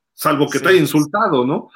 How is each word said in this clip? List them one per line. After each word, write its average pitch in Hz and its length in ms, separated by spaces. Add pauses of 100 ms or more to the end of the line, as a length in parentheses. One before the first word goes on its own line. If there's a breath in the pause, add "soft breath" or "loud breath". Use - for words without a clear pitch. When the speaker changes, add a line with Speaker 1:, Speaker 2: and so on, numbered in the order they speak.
(140)
Speaker 1:
Salvo 147 360
que 139 100
Speaker 2:
Sí. 127 40
Speaker 1:
te 165 60
haya 185 100
insultado, 151 640
¿no? 147 300